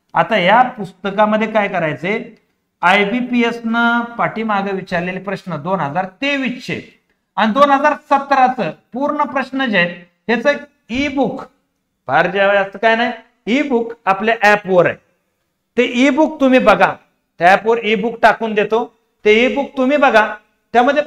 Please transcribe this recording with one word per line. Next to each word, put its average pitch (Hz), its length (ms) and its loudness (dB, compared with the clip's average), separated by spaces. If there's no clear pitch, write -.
आता 170 240 0
या 196 300 4
पुस्तकामध्ये 214 800 -2
काय 214 200 0
करायचंय, 175 540 -4
आयबीपीएस 233 840 0
न 233 360 0
पाठीमागे 202 540 -4
विचारलेले 180 480 -6
प्रश्न 185 360 -10
दोन 170 240 -4
हजार 151 240 -4
तेवीस 269 440 -4
चे 147 140 -8
आणि 214 160 0
दोन 285 180 4
हजार 277 240 2
सतरा 269 420 2
चं 185 180 -6
पूर्ण 294 320 -4
प्रश्न 269 400 -4
जे 202 140 0
आहेत, 175 160 0
ह्याचं 240 220 0
एक 285 100 -2
ई 277 180 -4
बुक, 277 340 -4
फार 156 200 2
जास्त 196 540 0
काय 226 140 2
नाही, 240 160 -2
ई 262 140 0
बुक 233 300 -2
आपल्या 208 360 0
ॲपवर 185 440 4
आहे, 113 100 -4
ते 254 200 0
ई 262 140 4
बुक 311 300 0
तुम्ही 254 200 4
बघा, 185 320 4
त्या 175 120 6
ॲपवर 220 300 2
ई 214 140 0
बुक 226 260 -4
टाकून 220 320 2
देतो, 214 300 0
ते 214 120 4
ई 247 180 2
बुक 269 220 -4
तुम्ही 262 220 2
बघा, 220 280 4
त्यामध्ये 269 320 2